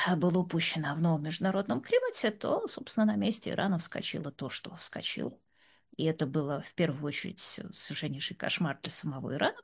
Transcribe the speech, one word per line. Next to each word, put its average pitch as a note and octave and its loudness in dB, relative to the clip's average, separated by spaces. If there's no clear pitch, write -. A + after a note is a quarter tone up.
было E3+ 6
упущено E3 2
в D#3+ 0
новом E3 6
международном F#3+ 0
климате, A#4 2
то, D#4+ 0
собственно, - 0
на G#3+ 4
месте G3+ 0
Ирана F#3 2
вскочило - -4
то, - -6
что - -10
вскочило. - -6
И - -2
это D#3+ 0
было C#3+ -2
в - -14
первую D3 0
очередь - -6
совершеннейший - -6
кошмар - 0
для - -6
самого C3+ -4
Ирана, G4 2